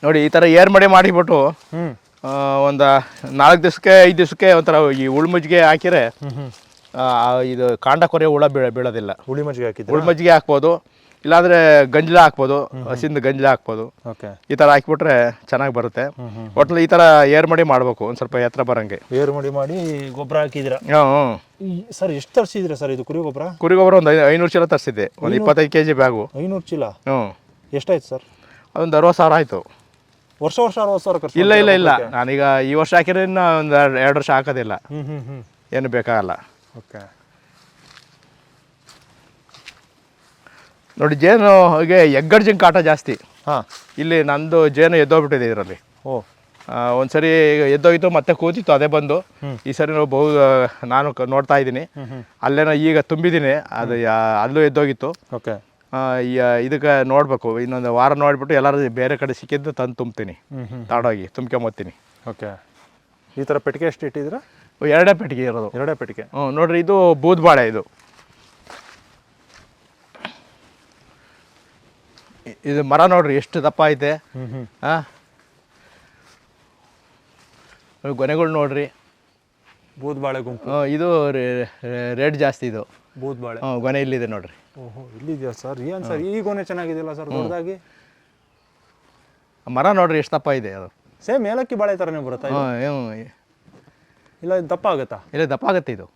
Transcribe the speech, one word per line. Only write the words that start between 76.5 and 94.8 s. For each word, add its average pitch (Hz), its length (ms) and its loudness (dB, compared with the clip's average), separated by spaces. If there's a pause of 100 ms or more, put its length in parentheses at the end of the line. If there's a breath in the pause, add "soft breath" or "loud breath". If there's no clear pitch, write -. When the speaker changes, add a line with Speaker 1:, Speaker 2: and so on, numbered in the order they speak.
Speaker 1:
ಗೊನೆಗಳು 151 420 -2
ನೋಡ್ರಿ. 143 400 -4 (1080)
Speaker 2:
ಬೂದ್ 139 220 -12
ಬಾಳೆ 131 180 -8
ಗುಂಪು. 120 240 -14
Speaker 1:
ಹ್ಞೂ, 143 200 -4
ಇದು 151 460 -2
ರೇ-, 123 320 -6
ರೇ-, 123 520 -12
ರೇಟ್ 147 220 -4
ಜಾಸ್ತಿ 139 300 -4
ಇದು. 107 220 -12 (320)
Speaker 2:
ಬೂದ್ 131 220 -14
ಬಾಳೆ. 117 180 -14
Speaker 1:
ಹ್ಞೂ, 127 200 -8
ಗೊನೆ 131 200 -4
ಇಲ್ಲಿದೆ 131 260 -6
ನೋಡ್ರಿ. 107 600 -16
Speaker 2:
ಓಹೋ, 117 300 -20
ಇಲ್ಲಿದೆಯಾ 131 360 -12
ಸರ್? 131 280 -16
ಏನ್ 175 240 -12
ಸರ್, 160 140 -10
Speaker 1:
ಹ್ಞೂ. 165 80 -10
Speaker 2:
ಈ 208 140 -8
ಗೊನೆ 202 240 -8
ಚೆನ್ನಾಗಿದೆಯಲ್ಲ 165 480 -12
ಸರ್, 147 160 -16
Speaker 1:
ಹ್ಞೂ. 135 100 -8
Speaker 2:
ದೊಡ್ಡದಾಗಿ? 175 440 -12 (1900)
Speaker 1:
ಮರ 143 160 0
ನೋಡ್ರಿ 175 280 0
ಎಷ್ಟು 151 180 -6
ದಪ್ಪ 147 120 -6
ಇದೆ 120 240 -6
ಅದು. 95 200 -18 (340)
Speaker 2:
ಸೇಮ್ 233 200 -4
ಏಲಕ್ಕಿ 247 280 -8
ಬಾಳೆ 202 220 -4
ಥರನೇ 170 220 -8
ಬರುತ್ತಾ 131 300 -10
ಇದು? 139 80 -6
Speaker 1:
ಹ್ಞೂ, 131 560 -8
ಹ್ಞೂ. 113 220 -20 (1080)
Speaker 2:
ಇಲ್ಲ, 175 120 -6
ಇದು 175 160 -4
ದಪ್ಪ 180 160 -6